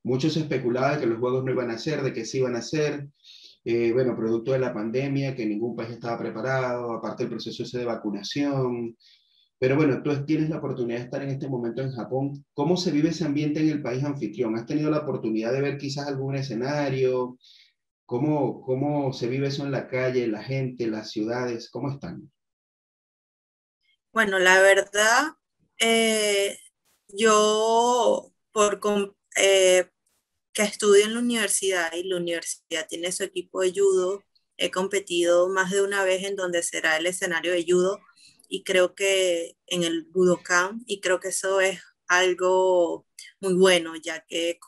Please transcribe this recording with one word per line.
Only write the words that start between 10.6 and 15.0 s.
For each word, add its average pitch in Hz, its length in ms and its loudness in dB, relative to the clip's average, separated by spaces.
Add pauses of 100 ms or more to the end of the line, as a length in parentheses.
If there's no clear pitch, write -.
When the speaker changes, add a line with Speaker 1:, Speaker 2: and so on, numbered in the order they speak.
Speaker 1:
de 127 80 -8
estar 139 160 -8
en 139 80 -6
este 135 180 -6
momento 120 360 -4
en 131 80 -4
Japón. 135 520 -6 (120)
¿Cómo 165 200 2
se 180 140 -2
vive 151 200 2
ese 165 160 -4
ambiente 147 340 0
en 156 100 4
el 143 140 -2
país 127 200 -4
anfitrión? 117 520 -4
¿Has 117 100 -6
tenido 151 240 -2
la 151 80 0
oportunidad 113 560 -2